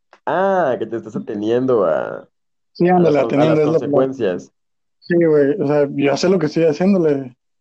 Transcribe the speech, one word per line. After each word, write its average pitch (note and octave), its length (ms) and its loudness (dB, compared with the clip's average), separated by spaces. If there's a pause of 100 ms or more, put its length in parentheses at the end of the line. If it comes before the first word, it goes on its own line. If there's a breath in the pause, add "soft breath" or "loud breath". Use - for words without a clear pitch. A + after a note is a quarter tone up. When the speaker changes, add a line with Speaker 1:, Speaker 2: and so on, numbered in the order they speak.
(260)
Speaker 1:
Ah, F3 520 0
que A2+ 80 -6
te A2+ 120 -6
estás A2 180 -12
ateniendo A2+ 720 0
a, A1+ 420 -4 (460)
Speaker 2:
Sí, E3+ 140 0
Speaker 1:
a F3+ 120 4
las D#3+ 160 4
Speaker 2:
ándale, C#3 120 2
Speaker 1:
con-, C#3+ 140 0
a D3+ 40 4
las D#3+ 80 4
Speaker 2:
ateniendo - 0 -
es D3+ 40 2
la D3+ 60 2 (160)
palabra. C3+ 280 0
Speaker 1:
consecuencias. G2+ 440 -4 (480)
Speaker 2:
Sí, - 160 -4 (100)
güey, D3 340 2
o D3 80 -2
sea, C#3+ 260 0
yo C#3 240 0
sé F3+ 120 0
lo F#3+ 100 2
que D3+ 60 -2
estoy D#3+ 200 -2
haciéndole. D3+ 680 0 (260)